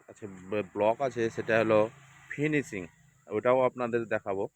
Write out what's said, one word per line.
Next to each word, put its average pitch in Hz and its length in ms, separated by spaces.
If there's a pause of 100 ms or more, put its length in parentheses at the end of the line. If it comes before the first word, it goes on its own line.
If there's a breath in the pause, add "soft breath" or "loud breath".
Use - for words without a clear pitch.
কাছে - 180 (240)
ব-, 101 240
ব্লক 104 280
আছে, 120 280
সেটা 113 320
হলো 107 180 (500)
ফিনিশিং, 143 540 (440)
ওটাও 123 320 (100)
আপনাদের 120 320 (120)
দেখাবো, 101 300 (120)